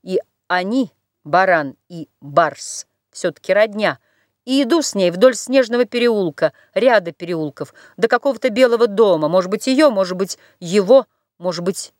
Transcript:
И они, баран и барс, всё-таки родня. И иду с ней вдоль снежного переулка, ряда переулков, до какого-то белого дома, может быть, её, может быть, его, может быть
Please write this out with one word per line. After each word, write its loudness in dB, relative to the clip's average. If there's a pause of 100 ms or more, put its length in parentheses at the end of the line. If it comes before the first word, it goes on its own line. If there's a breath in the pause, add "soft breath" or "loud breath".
И -4 (300)
они, -2 (320)
баран 0 (100)
и -14 (100)
барс, -4 (240)
всё-таки -4
родня. 0 (440)
И 0
иду 2
с -6
ней 2
вдоль 4
снежного 0
переулка, 0 (220 soft breath)
ряда 2
переулков, -8 (220 soft breath)
до -2
какого-то 0
белого 2
дома, 2
может 0
быть, -6
её, 4
может -2
быть, -6 (220 soft breath)
его, 2 (300)
может -6
быть -8